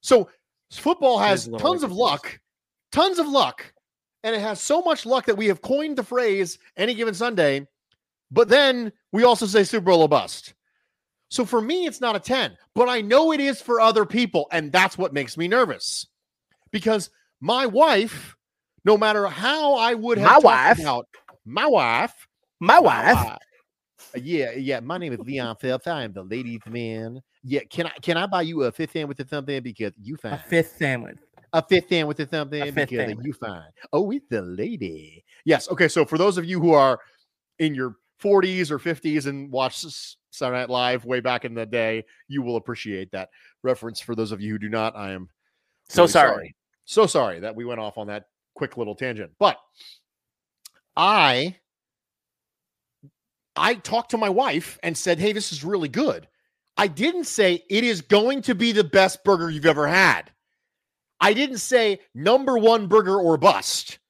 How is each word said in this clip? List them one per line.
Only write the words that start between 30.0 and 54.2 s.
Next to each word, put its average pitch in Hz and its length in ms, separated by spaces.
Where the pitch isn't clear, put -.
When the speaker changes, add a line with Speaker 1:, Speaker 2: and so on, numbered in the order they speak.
Speaker 1:
you 127 160
fine? 107 160
Speaker 2:
A - 60
fifth 165 380
sandwich. 131 400
Speaker 1:
A 160 100
fifth 175 260
sandwich 156 300
or 147 80
something 147 340
Speaker 2:
A 147 100
fifth 139 180
Speaker 1:
because 123 180
Speaker 2:
sandwich. 110 180
Speaker 1:
you 147 80
fine. 90 360
Oh, 190 180
it's 277 180
the 107 120
lady. 90 840
Yes. 156 240
Okay. 175 180
So 151 180
for 156 120
those 180 200
of 180 80
you 180 140
who 165 140
are 135 260
in 156 160
your 127 200
forties 185 540
or 143 80
fifties 156 480
and 139 240
watched 131 340
s-, - 320
Saturday 127 280
Night 120 100
Live 123 360
way 127 160
back 123 240
in 117 80
the 117 120
day, 113 380
you 139 140
will 120 160
appreciate 104 540
that 95 180
reference. 120 380
For 117 140
those 110 180
of 98 80
you 107 120
who 104 60
do 104 100
not, 110 280
I 98 140
am 92 180
Speaker 2:
So - 160
Speaker 1:
really 165 80
Speaker 2:
sorry. 143 220
Speaker 1:
sorry. 85 220
So 214 220
sorry 107 340
that 107 140
we 117 100
went 120 140
off 107 180
on 107 100
that 104 180
quick - 240
little 104 180
tangent. 107 440
But 196 180
I, 170 580
I 196 200
talked 226 360
to 233 60
my 214 120